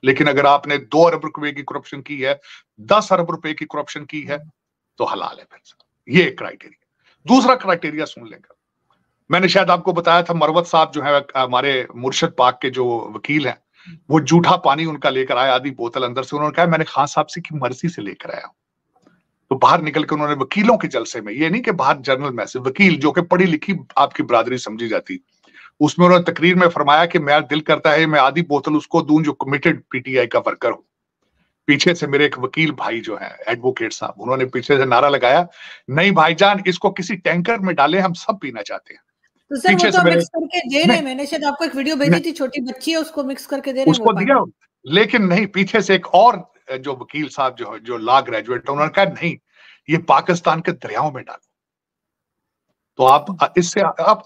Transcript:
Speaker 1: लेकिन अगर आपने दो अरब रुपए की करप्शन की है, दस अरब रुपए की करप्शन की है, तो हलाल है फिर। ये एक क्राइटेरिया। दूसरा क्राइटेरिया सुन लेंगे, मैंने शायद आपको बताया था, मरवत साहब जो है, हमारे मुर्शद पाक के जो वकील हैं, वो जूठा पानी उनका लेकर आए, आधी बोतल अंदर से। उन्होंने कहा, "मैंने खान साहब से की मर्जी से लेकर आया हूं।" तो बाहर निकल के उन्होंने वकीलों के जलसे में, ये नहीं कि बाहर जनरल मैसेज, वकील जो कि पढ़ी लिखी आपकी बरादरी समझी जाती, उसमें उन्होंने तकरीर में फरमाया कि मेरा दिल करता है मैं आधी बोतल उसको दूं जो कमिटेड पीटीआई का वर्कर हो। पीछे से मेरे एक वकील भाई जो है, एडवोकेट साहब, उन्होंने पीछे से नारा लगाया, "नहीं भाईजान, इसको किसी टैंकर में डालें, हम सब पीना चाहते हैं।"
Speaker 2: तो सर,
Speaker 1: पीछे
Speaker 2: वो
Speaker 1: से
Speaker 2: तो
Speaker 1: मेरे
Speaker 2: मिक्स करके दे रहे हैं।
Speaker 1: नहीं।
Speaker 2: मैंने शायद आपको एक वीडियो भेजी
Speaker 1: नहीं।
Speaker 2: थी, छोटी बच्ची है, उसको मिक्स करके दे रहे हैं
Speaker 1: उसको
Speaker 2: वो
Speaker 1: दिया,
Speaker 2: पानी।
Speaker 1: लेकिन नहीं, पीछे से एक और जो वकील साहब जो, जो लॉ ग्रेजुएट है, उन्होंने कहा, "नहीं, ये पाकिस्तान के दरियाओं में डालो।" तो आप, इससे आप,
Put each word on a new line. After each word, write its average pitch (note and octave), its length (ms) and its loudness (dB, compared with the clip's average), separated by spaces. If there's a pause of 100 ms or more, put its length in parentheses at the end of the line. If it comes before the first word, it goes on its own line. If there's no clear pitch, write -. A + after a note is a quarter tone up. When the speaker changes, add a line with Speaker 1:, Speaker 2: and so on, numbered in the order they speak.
Speaker 1:
लेकिन C3+ 220 2
अगर C#3+ 200 2
आपने C#3+ 320 2
दो C#3+ 260 2
अरब D#3+ 200 2
रुपए D3 280 -8
की C#3+ 100 -14
करप्शन C3+ 380 -12
की C#3+ 200 -12
है, C#3 200 -2 (400)
दस G3+ 320 0
अरब F3 180 0
रुपए D#3 240 -8
की D3+ 100 -10
करप्शन D3 400 -10
की D3 180 -12
है, C#3 160 -8 (600)
तो A#2+ 60 -2
हलाल F#2 340 -8
है - 120 -20
फिर। - 240 -20 (340)
ये D#3 200 4
एक - 100 -12
क्राइटेरिया। - 760 -20 (200)
दूसरा B3+ 200 4
क्राइटेरिया E3+ 500 -4
सुन A#2+ 240 -18
लेंगे, - 320 -20 (720)
मैंने F3+ 180 2
शायद F#3 220 4
आपको F3+ 220 2
बताया E3+ 300 4
था, F3 120 -4
मरवत D#3+ 320 2
साहब D#3 240 2
जो C#3+ 120 -6
है, C#3+ 240 0 (100)
हमारे B2+ 600 -2
मुर्शद C3 420 -2
पाक B2 240 2
के B2+ 80 -4
जो A#2+ 460 -4
वकील C#3+ 300 -2
हैं, A#2+ 160 -8 (480)
वो D#3 100 4
जूठा E3+ 360 4
पानी D#3 280 0
उनका D3 260 -2
लेकर C3 280 -2
आए, C3 120 2
आधी B2+ 200 0
बोतल A#2 320 -6
अंदर B2 200 -4
से। C#3 140 -8
उन्होंने D3+ 180 -4
कहा, F3 120 2
"मैंने D#3+ 220 0
खान C#3 180 -2
साहब D#3 200 -2
से - 140 -14
की D#3 180 -12
मर्जी B2+ 300 -6
से - 140 -10
लेकर - 280 -14
आया - 160 -12
हूं।" - 60 -20 (1000)
तो C3 60 0
बाहर C#3 260 4
निकल D3+ 220 -2
के D#3 100 -4
उन्होंने D3 200 -2
वकीलों G3+ 420 2
के D#3+ 120 -4
जलसे A#2 320 -2
में, G#2 120 -12
ये D3+ 180 -2
नहीं A#3 120 -2
कि A3+ 80 -4
बाहर D3 260 0
जनरल C3+ 340 -2
मैसेज, A#2+ 320 -8
वकील D3+ 360 2
जो C#3+ 140 0
कि F3+ 80 0
पढ़ी F3+ 240 2
लिखी E3+ 300 -2 (240)
आपकी C#3 240 0
बरादरी A#2+ 360 0
समझी A2+ 300 -10
जाती, G2+ 360 -6 (560)
उसमें D3 260 4
उन्होंने F3 260 4
तकरीर E3+ 220 2
में F3+ 140 4
फरमाया D3+ 380 2
कि E3+ 120 -2
मेरा D3 220 2
दिल D3 200 -4
करता D3+ 300 0
है D#3+ 160 2
मैं D3+ 140 2
आधी C#3 220 2
बोतल D3 320 -2
उसको D#3 280 0
दूं D3+ 200 2
जो D3+ 100 -2
कमिटेड C#3 580 -2
पीटीआई B2+ 360 -2
का A#2 120 -2
वर्कर A2+ 320 -2
हो। - 140 -8 (840)
पीछे D3 280 2
से E3 120 -6
मेरे C#3+ 200 2
एक C3+ 120 -2
वकील C#3+ 340 -2
भाई A#2 280 -6
जो G2+ 160 -10
है, - 220 -14 (100)
एडवोकेट A#2+ 440 -4
साहब, A2+ 260 -10
उन्होंने B2+ 260 -2
पीछे B2+ 340 0
से C3+ 60 2
नारा C3 240 4
लगाया, C#3 400 4 (420)
"नहीं F3 220 2
भाईजान, F#3 540 2
इसको F#3 240 0
किसी G3 260 -8
टैंकर F3 420 -2
में F#3 180 -2
डालें, D#3 240 2
हम F#3 120 0
सब - 260 -6
पीना A#2+ 240 -10
चाहते - 320 -14
हैं।" - 80 -20 (480)
Speaker 2:
तो C#4+ 60 -8
सर, C4 120 -2
Speaker 1:
पीछे F4+ 180 4
Speaker 2:
वो - 60 2
Speaker 1:
से F#4 60 4
Speaker 2:
तो F4 60 4
Speaker 1:
मेरे F3 120 4
Speaker 2:
मिक्स E4+ 120 0
करके E4 320 -6
दे C4+ 140 -8
रहे D4 80 2
हैं। F4 60 2
Speaker 1:
नहीं। E4+ 140 2
Speaker 2:
मैंने C4+ 240 -8
शायद D4+ 180 -6
आपको C#4+ 200 -4
एक C4 100 -6
वीडियो C#4 220 -4
भेजी C#4 140 0
Speaker 1:
नहीं। E4+ 100 2
Speaker 2:
थी, E4 120 -6
छोटी C4+ 280 -8
बच्ची B3 300 -8
है, E4 60 -2
उसको D4+ 280 -6
मिक्स C4 220 -10
करके C#4 260 -8
दे B3 40 -6
रहे C4 80 -2
हैं - 60 6
Speaker 1:
उसको A#3 140 0
Speaker 2:
वो A3 80 6
Speaker 1:
दिया, A#3+ 260 2
Speaker 2:
पानी। - 300 -6 (180)
Speaker 1:
लेकिन G#3 380 2
नहीं, F#3 220 2
पीछे G3 360 0
से G3 120 2
एक F3+ 120 -2
और G3+ 460 4 (280)
जो C#3 120 -8
वकील C3 360 -8
साहब C3 260 -2
जो, A2+ 240 -12
जो A#2 200 -10
लॉ B2 240 2
ग्रेजुएट A#2+ 460 -6
है, C#3 40 -4
उन्होंने D3 200 -2
कहा, G3 120 2
"नहीं, E3+ 320 -6 (540)
ये D#3+ 80 2
पाकिस्तान D#3+ 600 0
के E3+ 120 -4
दरियाओं B2+ 400 -6
में B2+ 120 -14
डालो।" - 240 -20 (1500)
तो C3 80 2
आप, D3 520 4
इससे F3+ 240 0
आप, F#3+ 460 6